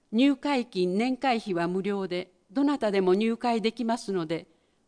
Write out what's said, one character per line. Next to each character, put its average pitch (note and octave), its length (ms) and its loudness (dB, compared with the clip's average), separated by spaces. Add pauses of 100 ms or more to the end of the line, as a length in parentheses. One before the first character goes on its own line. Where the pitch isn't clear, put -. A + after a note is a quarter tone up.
(120)
入 C4+ 240 4
会 C4+ 300 -2
金、 F3+ 300 -2
年 B3+ 200 0
会 B3+ 220 0
費 G3+ 160 -4
は E3+ 140 0
無 F#3 140 -2
料 G3 260 -4
で、 F3 220 -6 (200)
ど C4+ 140 0
な C#4+ 140 2
た G#3+ 120 0
で G3 100 2
も F#3 140 6
入 A3+ 220 2
会 A#3 240 -2
で A3 120 0
き B3+ 120 -6
ま A3+ 140 -2
す - 140 -8
の F3 140 -2
で、 E3 200 -6 (420)